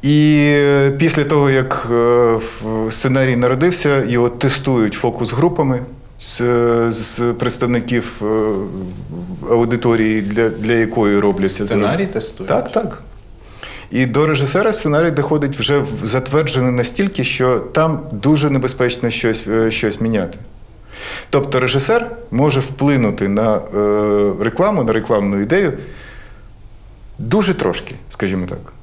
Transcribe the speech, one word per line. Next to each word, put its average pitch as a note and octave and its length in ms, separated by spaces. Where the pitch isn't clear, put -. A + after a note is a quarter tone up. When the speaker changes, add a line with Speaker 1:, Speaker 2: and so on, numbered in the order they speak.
Speaker 1:
І D3+ 440
після D#3 260
того, C#3+ 260
як, C3 400
е, A#2+ 40
в-, A2 300
сценарій C3 440
народився, C3+ 680
його A#2+ 240
тестують A#2+ 680
фокус-групами, B2 880
з, - 160
з A#2 460
представників, A#2+ 840
е, G#2+ 320
аудиторії, A#2 720
для, G#2+ 260
для G#2+ 240
якої A2 460
робляться G2 460
Speaker 2:
Сценарій G#2 320
Speaker 1:
зробки. F#3+ 160
Speaker 2:
тестують? - 360
Speaker 1:
Так, - 240
так. - 300
І B2+ 160
до C#3+ 200
режисера D#3 460
сценарій D#3+ 380
доходить C#3+ 460
вже C3+ 220
в-, C3+ 280
затверджений C3 680
настільки, B2 520
що B2+ 340
там D#3 420
дуже C#3+ 380
небезпечно B2 600
щось, A2+ 380
е, A2+ 220
щось A2 300
міняти. A2 380
Тобто E3 300
режисер C#3+ 500
може C3 300
вплинути B2 680
на, G#2+ 280
е, G#2 840
рекламу, E3 440
на A2+ 80
рекламну G2+ 480
ідею D#3 320
дуже F3+ 360
трошки, - 400
скажімо F#2 360
так. - 260